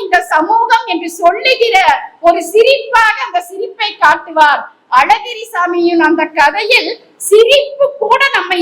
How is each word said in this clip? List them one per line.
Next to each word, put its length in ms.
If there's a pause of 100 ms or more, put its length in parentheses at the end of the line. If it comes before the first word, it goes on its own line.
இந்த 200
சமூகம் 640
என்று 240
சொல்லுகிற 640 (460)
ஒரு 220
சிரிப்பாக 720 (100)
அந்த 160
சிரிப்பை 580
காட்டுவார். 640 (300)
அழகிரி 600
சாமியின் 480
அந்த 260
கதையில் 640 (260)
சிரிப்பு 680 (140)
கூட 340
நம்மை 280